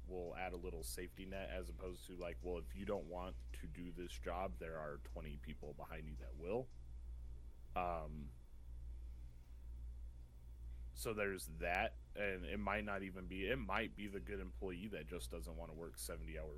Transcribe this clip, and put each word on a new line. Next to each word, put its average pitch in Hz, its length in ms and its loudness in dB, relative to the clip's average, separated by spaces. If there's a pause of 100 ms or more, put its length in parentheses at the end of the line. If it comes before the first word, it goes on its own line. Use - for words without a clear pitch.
will 87 300 0
add 90 160 2
a 87 40 2
little 82 260 0
safety - 420 -2
net, 95 300 0
as 92 140 0
opposed 92 380 -4
to, 92 80 -6
like, 87 260 -2
well, 87 160 2
if 82 180 -2
you 98 100 -2
don't 95 200 4
want 90 300 0 (240)
to 85 80 -4
do 87 240 -2
this 87 280 -2
job, 90 400 4
there 82 180 0
are 73 220 0 (140)
twenty 73 280 -2
people 73 360 -2
behind 78 300 -2
you 58 120 -2
that 58 180 -4
will. 107 300 4 (1080)
Um, 78 540 2 (2750)
so 117 180 2
there's 101 340 4 (140)
that, 92 320 6 (220)
and 95 300 2
it 98 140 2
might 104 240 4
not 101 200 2
even 92 240 -2
be, 95 180 0
it 123 140 8
might 104 360 4
be 104 120 0
the 98 120 0
good 98 220 -2
employee 92 500 0
that 78 160 -2
just 85 240 -2
doesn't 82 240 -2
wanna 80 180 -2
work 80 240 -4
seventy-hour 80 600 0